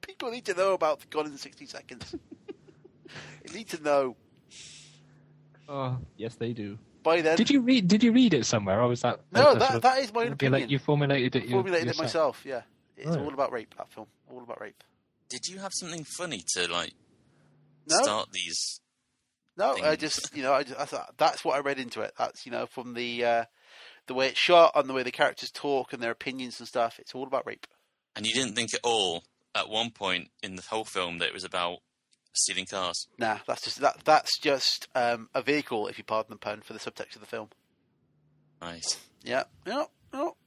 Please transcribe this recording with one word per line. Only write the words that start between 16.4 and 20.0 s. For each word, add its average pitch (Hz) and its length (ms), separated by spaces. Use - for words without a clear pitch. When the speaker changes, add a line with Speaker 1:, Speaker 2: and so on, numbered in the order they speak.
Speaker 4:
to, 87 160
like, 87 220
Speaker 1:
No. 170 160
Speaker 4:
start 107 280
these - 480
Speaker 1:
No, 233 160
I 156 220
Speaker 4:
things? - 20
Speaker 1:
just, - 380